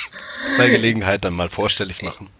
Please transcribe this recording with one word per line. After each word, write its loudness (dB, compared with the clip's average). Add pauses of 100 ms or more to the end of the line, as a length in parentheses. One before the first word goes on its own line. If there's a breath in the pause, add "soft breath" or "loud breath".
(200)
<laughs> -4
bei 6
Gelegenheit 2
dann -2
mal -2
vorstellig -2
machen. -10 (100)